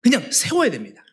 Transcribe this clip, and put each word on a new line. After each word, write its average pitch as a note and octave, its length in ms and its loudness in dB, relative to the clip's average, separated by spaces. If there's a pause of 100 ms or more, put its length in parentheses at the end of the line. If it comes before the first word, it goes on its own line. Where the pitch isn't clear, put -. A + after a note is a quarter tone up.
그냥 A#3+ 300 2
세워야 D#4+ 400 0
됩니다. - 420 -14